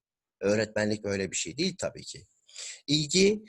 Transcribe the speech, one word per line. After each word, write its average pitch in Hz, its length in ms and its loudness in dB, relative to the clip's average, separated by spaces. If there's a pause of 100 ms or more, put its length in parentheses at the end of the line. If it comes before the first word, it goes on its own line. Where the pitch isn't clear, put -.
(420)
Öğretmenlik 104 600 2
böyle 98 280 -2
bir - 40 -8
şey 82 220 -6
değil 180 220 -2
tabii - 240 -6
ki. - 240 -16 (600)
İlgi, 185 600 4